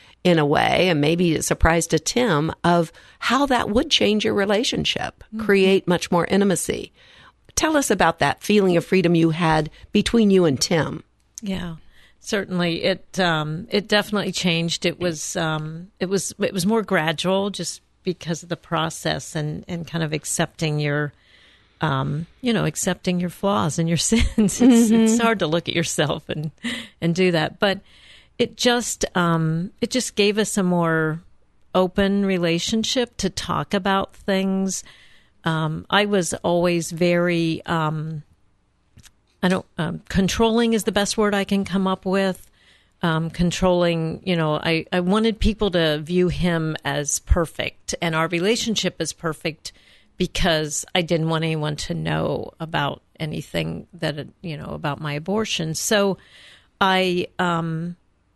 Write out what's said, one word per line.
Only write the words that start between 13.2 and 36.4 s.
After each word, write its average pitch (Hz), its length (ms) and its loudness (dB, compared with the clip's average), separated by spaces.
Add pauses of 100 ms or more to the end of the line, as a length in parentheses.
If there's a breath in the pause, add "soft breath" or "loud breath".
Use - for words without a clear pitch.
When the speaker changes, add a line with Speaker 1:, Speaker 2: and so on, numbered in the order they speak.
Speaker 2:
um, 156 500 -2
it 208 160 0
definitely 202 460 0
changed. 165 540 -2
It 170 120 -2
was, 170 380 -4
um, 160 540 -4 (100)
it 180 60 -2
was, 185 320 -2
it 196 140 -2
was 185 140 -2
more 226 160 2
gradual 180 680 0
just - 300 -10 (220)
because 170 400 -6
of 170 60 -16
the 170 80 -6
process 160 800 -6
and, 151 320 -6
and 170 180 -8
kind 170 160 -4
of 156 100 -4
accepting 156 680 -2
your, 147 320 -2 (680 soft breath)
um, 147 460 -2 (140)
you 247 120 0
know, 170 120 0
accepting 180 560 -2
your 180 100 -4
flaws 196 480 -2
and 165 100 0
your 170 100 2
<laughs> - 120 -2
sins. 226 160 4 (120)
It's, 214 220 2
Speaker 1:
Mm-hmm. 233 440 8
Speaker 2:
it's 220 140 4
hard 226 220 2
to 175 60 0
look 165 220 0
at - 60 -2
yourself 160 560 -2
and, 156 200 -6 (500 loud breath)
and 170 140 0
do 185 180 2
that. 156 280 -2
But 196 200 2 (560 soft breath)
it 233 200 -2
just, - 480 0 (120)
um, 165 540 0 (100)
it 226 120 -2
just - 240 -4
gave 208 220 2
us 214 200 -2
a 202 60 4
more 165 580 0 (500)
open 196 540 2
relationship 190 920 -2
to 190 120 0
talk - 440 -6
about 196 380 0
things. 190 680 -2 (640 soft breath)
Um, 160 440 -4
I 202 180 2
was 202 280 0
always 175 560 0